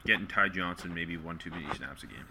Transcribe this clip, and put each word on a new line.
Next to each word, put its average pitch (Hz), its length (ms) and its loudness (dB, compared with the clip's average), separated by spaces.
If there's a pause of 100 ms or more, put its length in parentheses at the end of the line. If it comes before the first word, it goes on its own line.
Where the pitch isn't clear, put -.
getting 101 220 6
Ty 98 220 6
Johnson 90 440 0
maybe 85 240 -2
one 82 220 -6
too 85 120 -8
many 80 140 -4 (120)
snaps 67 260 -8
a - 40 -12
game. 52 240 -12